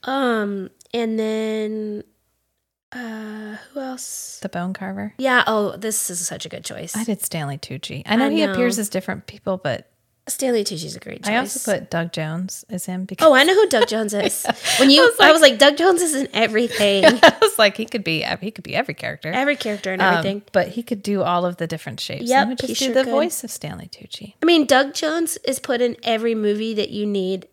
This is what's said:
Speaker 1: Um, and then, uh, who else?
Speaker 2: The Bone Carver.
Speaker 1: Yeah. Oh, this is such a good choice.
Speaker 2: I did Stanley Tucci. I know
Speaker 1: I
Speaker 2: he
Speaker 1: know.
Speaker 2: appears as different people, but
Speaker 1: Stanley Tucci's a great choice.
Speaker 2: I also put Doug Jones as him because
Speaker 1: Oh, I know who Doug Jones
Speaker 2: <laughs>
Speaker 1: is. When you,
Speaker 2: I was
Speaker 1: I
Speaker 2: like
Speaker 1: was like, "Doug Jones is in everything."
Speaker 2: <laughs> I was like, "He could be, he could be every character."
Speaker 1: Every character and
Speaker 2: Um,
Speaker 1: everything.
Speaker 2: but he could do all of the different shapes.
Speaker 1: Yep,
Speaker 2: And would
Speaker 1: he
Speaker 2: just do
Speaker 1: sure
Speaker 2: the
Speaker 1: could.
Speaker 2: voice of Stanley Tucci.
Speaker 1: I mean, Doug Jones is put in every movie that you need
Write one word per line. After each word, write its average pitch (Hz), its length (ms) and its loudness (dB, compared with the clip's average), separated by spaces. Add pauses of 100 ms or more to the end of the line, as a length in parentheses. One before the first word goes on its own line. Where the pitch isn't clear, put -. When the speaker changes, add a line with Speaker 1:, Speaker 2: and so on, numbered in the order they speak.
Speaker 1:
Um, 220 640 -2 (240)
and 226 240 -2
then, 214 840 -4 (880)
uh, 214 640 -12 (180)
who 277 60 -8
else? - 600 -12
Speaker 2:
The 196 80 -8
Bone 180 240 -6
Carver. 196 440 -10
Speaker 1:
Yeah. 254 300 2
Oh, 214 300 -2
this 214 320 -6
is 175 180 -8
such - 180 -10
a 156 40 -14
good - 160 -14
choice. - 300 -12
Speaker 2:
I 220 100 -4
did 220 160 -4
Stanley 143 360 -6
Tucci. - 480 -12
I 220 120 0
know 269 100 2
Speaker 1:
I 285 40 0
Speaker 2:
he 311 140 2
Speaker 1:
know. 294 60 -2
Speaker 2:
appears 247 260 0
as 208 120 -4
different 190 360 -6
people, - 320 -6
but - 320 -6 (380)
Speaker 1:
Stanley 240 360 0
Tucci's 170 320 -8
a - 40 -14
great - 240 -16
choice. 208 80 -4
Speaker 2:
I 226 60 2
also 254 360 -4
put - 180 -6
Doug 170 200 -2
Jones 165 580 -6
as 185 180 -8
him 185 180 -6
because 247 220 2
Speaker 1:
Oh, 294 80 10
I 269 80 8
know 359 100 4
who 415 160 6
Doug 254 180 4
Jones 214 260 -2
Speaker 2:
<laughs> - 20 -6
Speaker 1:
is. - 280 -2 (360)
When 269 100 8
you, 294 140 8
Speaker 2:
I - 20 10
was 466 140 6
Speaker 1:
I - 60 10
Speaker 2:
like 311 80 10
Speaker 1:
was 320 100 6
like, 262 160 6
"Doug 294 180 8
Jones 349 240 4
is 311 140 0
in 269 180 -2
everything." 214 720 2
Speaker 2:
<laughs> - 0 -
I 285 360 6
was 415 180 2
like, 202 180 4
"He 220 80 -4
could 220 180 -6
be, 160 220 -2 (160)
he 202 80 -8
could - 140 -16
be - 120 -10
every 240 200 -2
character." - 360 -10
Speaker 1:
Every 277 240 0
character 208 380 -6
and 185 80 -2
Speaker 2:
Um, 185 140 4
Speaker 1:
everything. 196 260 -2 (100)
Speaker 2:
but 185 180 0
he 233 120 -8
could 220 220 -6
do 202 180 -2
all 175 240 0
of 175 120 -4
the 165 100 -6
different - 320 -10
shapes. - 280 -8
Speaker 1:
Yep, 262 140 4
Speaker 2:
And 220 80 0
would 254 120 -6
Speaker 1:
he 262 60 -6
Speaker 2:
just 226 120 -4
do 269 60 -2
Speaker 1:
sure 247 100 -2
Speaker 2:
the 262 80 4
Speaker 1:
could. 240 80 -2
Speaker 2:
voice 311 320 -2
of 233 80 -12
Stanley - 360 -12
Tucci. - 540 -18
Speaker 1:
I 311 60 0
mean, 320 180 6
Doug 277 300 4
Jones 320 500 -2
is 269 140 -4
put 240 200 -4
in 240 220 0
every 226 320 0
movie 214 400 -2
that 208 160 -2
you 208 160 -6
need 190 480 -4